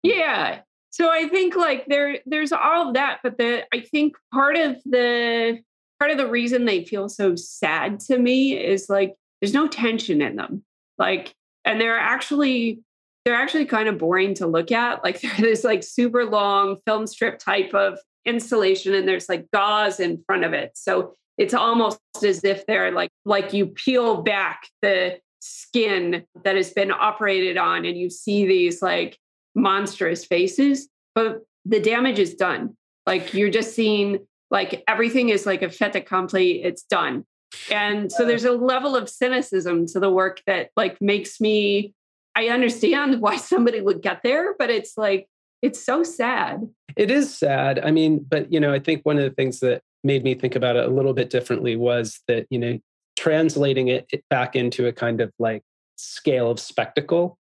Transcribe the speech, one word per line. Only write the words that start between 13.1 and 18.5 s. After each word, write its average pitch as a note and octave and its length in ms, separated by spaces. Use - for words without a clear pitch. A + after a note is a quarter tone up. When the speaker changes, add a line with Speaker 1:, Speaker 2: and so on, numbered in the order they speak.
Speaker 1:
they're A#3+ 120
actually D4 300
kind A3 220
of G3 100
boring F#3 360
to F#3 140
look E3 240
at. A#3+ 320
Like, F3+ 160
<laughs> - 0
they're A#3 180
this, A3 260
like, A3 200
super A#3+ 400
long G3+ 520
film G#3+ 200
strip G3+ 320
type G3 340
of G3 260
installation, G#3 680